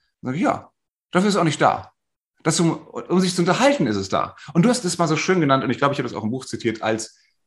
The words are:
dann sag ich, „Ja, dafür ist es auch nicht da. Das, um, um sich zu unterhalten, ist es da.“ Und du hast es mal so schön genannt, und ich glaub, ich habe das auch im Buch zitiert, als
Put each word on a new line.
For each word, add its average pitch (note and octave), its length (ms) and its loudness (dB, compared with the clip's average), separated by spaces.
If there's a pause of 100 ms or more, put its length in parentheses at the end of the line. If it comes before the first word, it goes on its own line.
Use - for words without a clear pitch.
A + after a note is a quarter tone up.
(220)
dann B2 100 -6
sag C3 60 -6
ich, F#3 40 -4
„Ja, - 280 -2 (420)
dafür F#3+ 160 2
ist G3+ 80 2
es G3+ 40 2
auch E3+ 60 2
nicht D3+ 160 -2
da. A2+ 300 2 (520)
Das, D#3+ 160 0
um, E3 140 4
um - 460 -4
sich F#3 160 -2
zu F3+ 60 0
unterhalten, G3 440 2
ist A2 120 0
es G2 120 -4
da.“ - 260 -2 (180)
Und E3+ 100 4
du A3+ 60 4
hast - 160 0
es F3 120 -4
mal E3+ 120 2
so D#3 80 2
schön F3+ 240 0
genannt, C3+ 220 2
und C3 80 -2
ich A2+ 60 -2
glaub, C#3+ 140 2
ich C#3 80 -4
habe B2+ 80 -4
das - 100 -8
auch G#2 60 -6
im G#2+ 80 -4
Buch B2+ 140 -8
zitiert, A2 360 -4
als A2 360 -4 (300)